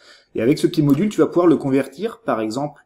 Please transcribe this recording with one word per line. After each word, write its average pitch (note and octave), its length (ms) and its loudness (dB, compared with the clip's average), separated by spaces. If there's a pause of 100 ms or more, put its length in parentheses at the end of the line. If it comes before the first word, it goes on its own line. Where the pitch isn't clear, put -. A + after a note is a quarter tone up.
(340)
et A2 80 -4
avec D3 160 2
ce - 80 -2
petit D#3 160 0
module, D3 260 2
tu G#3 120 -4
vas C#3 80 4
pouvoir F3 180 2
le D3 100 6
convertir, C#3 680 -4
par A2+ 140 -2
exemple, C3+ 440 -6